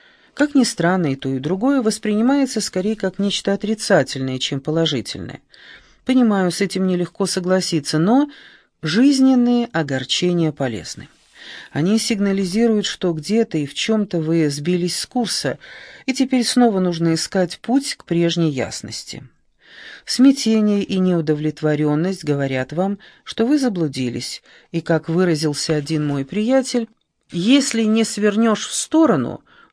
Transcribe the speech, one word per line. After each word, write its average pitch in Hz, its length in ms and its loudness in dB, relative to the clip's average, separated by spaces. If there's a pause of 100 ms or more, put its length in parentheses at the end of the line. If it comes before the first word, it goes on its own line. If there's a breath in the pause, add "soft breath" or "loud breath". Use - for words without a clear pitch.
(340 soft breath)
Как 190 200 0
ни 262 120 6
странно, 170 480 0
и - 20 -2
то, 135 140 -6
и 131 100 -2
другое 196 420 0
воспринимается 220 800 0
скорее 208 380 -4
как 190 220 -4
нечто 196 340 -2
отрицательное, 147 840 0
чем 139 220 -4
положительное. 151 800 -4 (640 loud breath)
Понимаю, 214 480 4
с - 80 -8
этим 190 260 -2
нелегко 180 400 -2
согласиться, 180 720 0
но... 247 320 4 (520 loud breath)
Жизненные 240 840 4
огорчения 160 840 0
полезны. 120 560 -6 (640 loud breath)
Они 185 280 2
сигнализируют, 202 840 0
что - 280 -2
где-то 196 440 0
и 147 80 0
в 139 80 -14
чем-то 208 460 -2
вы 160 300 2
сбились 170 500 -2
с - 60 -6
курса, 190 520 -4 (480 loud breath)
и 262 80 -2
теперь 254 300 0
снова 226 360 2
нужно 170 340 2
искать 175 460 -2
путь 269 360 -2
к - 80 -20
прежней 170 480 0
ясности. - 760 -8 (800 loud breath)
Смятение 220 800 4
и 190 160 -2
неудовлетворенность 151 1200 0
говорят 139 500 -2
вам, 190 260 -2 (240 soft breath)
что - 220 -4
вы 294 120 2
заблудились, 143 840 -4 (280 soft breath)
и, 165 100 -4
как 165 280 -2
выразился 160 680 0
один 151 300 -4
мой 139 200 -2
приятель, 233 600 0 (440)
«Если 226 520 2
не 220 200 2
свернешь 214 640 0
в - 60 -10
сторону, 240 720 2 (300 soft breath)